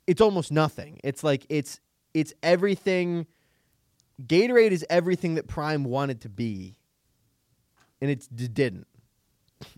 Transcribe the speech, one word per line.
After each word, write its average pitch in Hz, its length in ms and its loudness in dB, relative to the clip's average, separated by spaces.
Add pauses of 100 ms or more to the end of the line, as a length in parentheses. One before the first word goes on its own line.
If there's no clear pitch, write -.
it's 185 140 0
almost 196 320 4
nothing. 151 500 -2
It's 139 220 -6
like, 139 240 0
it's, - 320 -4 (320)
it's 156 300 -2
everything. 175 840 0 (960)
Gatorade 220 500 4
is 170 180 -2
everything 170 460 0
that 156 100 -4
Prime 151 380 -2
wanted 131 360 -2
to - 80 -18
be, 101 480 -8 (1200)
and 139 100 -2
it 139 240 -6
d-, 120 140 -8
didn't. 110 380 -2 (920)